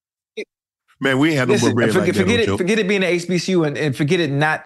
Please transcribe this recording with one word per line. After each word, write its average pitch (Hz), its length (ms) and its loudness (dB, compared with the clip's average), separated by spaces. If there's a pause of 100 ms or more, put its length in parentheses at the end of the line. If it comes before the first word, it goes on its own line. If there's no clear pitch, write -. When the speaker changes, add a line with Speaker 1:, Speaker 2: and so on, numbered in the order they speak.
(1000)
Speaker 1:
Man, 135 180 2
we 156 100 4
ain't 151 100 0
had 127 100 0
no - 60 2
Speaker 2:
Listen, 117 200 0
Speaker 1:
bread 117 140 2
Speaker 2:
forget, 135 180 0
Speaker 1:
like 180 80 0
that, 202 60 2
Speaker 2:
forget 226 180 0
it, 214 80 0
Speaker 1:
Ocho. 196 100 0
Speaker 2:
forget 196 220 0
it 196 80 -2
being 196 160 0
an 180 60 -2
H 175 180 -2
B 180 100 0
C 165 140 -4
U 175 140 2
and, 143 120 -4
and 143 160 -2
forget 160 280 0
it 147 100 -2
not, 147 340 0